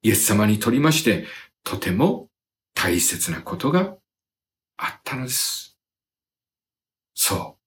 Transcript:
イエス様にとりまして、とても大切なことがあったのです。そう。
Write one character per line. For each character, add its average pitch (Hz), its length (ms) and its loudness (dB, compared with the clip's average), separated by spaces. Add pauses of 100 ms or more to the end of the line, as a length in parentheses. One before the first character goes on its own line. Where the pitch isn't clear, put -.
イ 110 80 4
エ 104 40 4
ス - 100 2
様 104 200 4
に 107 140 4
と 117 120 0
り 127 80 4
ま 156 140 4
し 156 100 0
て、 92 240 2 (360)
と - 140 -8
て - 140 -4
も 151 380 0 (440)
大 87 280 0
切 - 300 -2
な 78 100 -6
こ - 160 -8
と 139 140 0
が 185 260 0 (800)
あ - 200 -8
っ - 60 -20
た - 140 -6
の 127 60 -6
で 123 60 -8
す。 - 480 -6 (1400)
そ - 440 -2
う。 - 80 -20